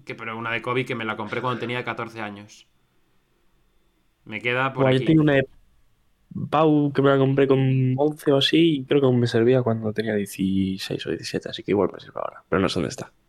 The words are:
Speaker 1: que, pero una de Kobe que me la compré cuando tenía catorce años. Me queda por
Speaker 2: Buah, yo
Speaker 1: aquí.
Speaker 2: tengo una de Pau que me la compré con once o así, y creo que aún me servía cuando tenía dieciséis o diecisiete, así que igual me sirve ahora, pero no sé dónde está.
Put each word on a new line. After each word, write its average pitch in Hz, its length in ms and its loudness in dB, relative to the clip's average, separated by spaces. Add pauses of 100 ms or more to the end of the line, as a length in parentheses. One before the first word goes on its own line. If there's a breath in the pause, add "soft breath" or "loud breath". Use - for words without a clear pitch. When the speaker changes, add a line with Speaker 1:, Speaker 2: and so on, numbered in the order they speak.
Speaker 1:
que, 123 100 -12
pero 113 240 -10
una 117 140 -6
de 113 100 -4
Kobe 123 220 -2
que 131 100 -8
me 113 100 -6
la 110 120 -4
compré 110 260 -8
cuando 123 160 -2
tenía 120 260 -6
catorce 113 360 -10
años. 104 460 -14 (1600)
Me 107 160 -10
queda 127 320 -2
por 131 120 0
Speaker 2:
Buah, 131 80 6
yo 131 60 4
Speaker 1:
aquí. 127 80 0
Speaker 2:
tengo 156 160 6
una 147 120 4
de 135 140 2 (1000)
Pau 147 440 2
que 139 80 2
me 139 80 4
la 139 80 4
compré 135 300 4
con 131 500 2
once 151 340 0
o 139 60 4
así, 156 380 4
y 131 80 -8
creo 143 160 2
que 135 60 4
aún 123 140 4
me 120 60 4
servía 120 360 4
cuando 113 300 -2
tenía 110 220 -4
dieciséis 95 920 -2
o - 40 -4
diecisiete, - 380 -6
así - 140 -10
que - 100 -4
igual 95 200 2
me - 80 -16
sirve - 200 -12
ahora, - 280 -10
pero 87 120 0
no 92 80 2
sé - 60 -4
dónde 80 160 -2
está. - 220 -12 (160)